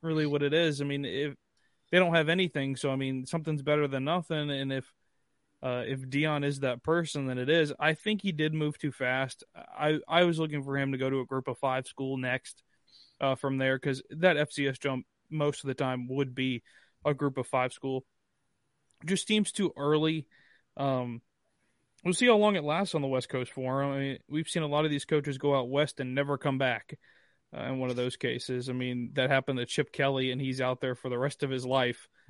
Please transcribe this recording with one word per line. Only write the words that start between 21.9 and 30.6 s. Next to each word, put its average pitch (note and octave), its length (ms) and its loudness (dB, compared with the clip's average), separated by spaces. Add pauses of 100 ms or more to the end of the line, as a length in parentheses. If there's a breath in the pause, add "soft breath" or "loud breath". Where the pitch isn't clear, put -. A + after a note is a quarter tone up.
we'll F3+ 100 2
see B3 120 4
how A#3 100 8
long G#3 180 6
it E3+ 80 0
lasts D#3+ 320 0
on D3+ 80 0
the C#3 60 0
West B2+ 200 0
Coast B2+ 240 -4
for C3 300 -2
him. C#3 80 0
I C#3 80 -2
mean, C#3 200 -4 (100)
we've D3+ 200 -4
seen E3+ 140 -2
a D3+ 60 -2
lot D3 160 2
of D#3 80 2
these C#3+ 120 -2
coaches C#3+ 340 0
go C#3+ 180 2
out B2 120 0
west C#3+ 300 0
and B2+ 160 -4
never C#3 240 0
come C3+ 200 0
back, B2+ 380 -2 (600)
uh, B2+ 80 -6
in C3 140 -4
one B2+ 120 -2
of B2 60 -2
those B2 200 -2
cases. B2 540 -4
I - 20 -4
mean, B2 420 -4
that B2+ 160 2
happened C3+ 280 2
to A#2+ 80 -2
Chip - 260 -2
Kelly, C3+ 380 0
and B2+ 100 -4
he's C3 200 -2